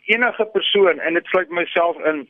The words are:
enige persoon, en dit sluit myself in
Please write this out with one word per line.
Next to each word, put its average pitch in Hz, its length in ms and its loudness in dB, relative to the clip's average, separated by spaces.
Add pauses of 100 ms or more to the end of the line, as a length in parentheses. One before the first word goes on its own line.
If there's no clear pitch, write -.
enige 226 380 0
persoon, 196 560 2
en 160 140 -2
dit 165 120 -2
sluit 185 240 -2
myself 170 540 -2
in 147 260 -2